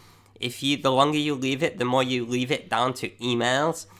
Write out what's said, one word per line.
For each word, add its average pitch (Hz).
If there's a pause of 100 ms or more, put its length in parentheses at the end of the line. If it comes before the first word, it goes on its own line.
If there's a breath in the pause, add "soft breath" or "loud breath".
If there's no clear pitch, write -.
(400 soft breath)
If 123
you, 139
the 139
longer 143
you 147
leave 135
it, -
the 123
more 127
you 127
leave 123
it -
down 123
to 117
emails 127 (160 soft breath)